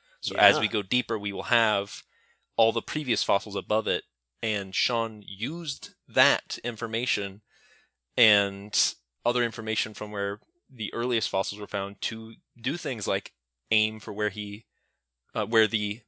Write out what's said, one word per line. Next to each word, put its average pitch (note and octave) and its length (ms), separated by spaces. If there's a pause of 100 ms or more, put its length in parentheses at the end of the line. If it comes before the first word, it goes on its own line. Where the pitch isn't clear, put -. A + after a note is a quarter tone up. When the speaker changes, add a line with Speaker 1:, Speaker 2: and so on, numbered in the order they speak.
(200)
Speaker 1:
So - 160
as G2+ 200
Speaker 2:
Yeah. C#3 60
Speaker 1:
we A2 60
go G#2 140
deeper, A#2 360
we G2+ 140
will F#2 120
have G#2+ 580 (540)
all A2+ 160
the A2 100
previous C3 400
fossils G2+ 340
above G#2+ 300
it. F2+ 180 (380)
And G2+ 320
Sean A2+ 520
used C#3 640 (180)
that B2+ 560
information A2 760 (760)
and G#2 760 (300)
other A#2+ 200
information A2 500
from G#2 160
where G2+ 300 (300)
the A2+ 220
earliest A#2 360
fossils G2 320
were G#2 60
found G2 360
to A2+ 320 (260)
do B2+ 160
things B2 300
like G2+ 260 (380)
aim G#2+ 300
for A2 120
where G#2 180
he, G#2 340 (680)
uh, G#2+ 120
where A2 200
the G#2 420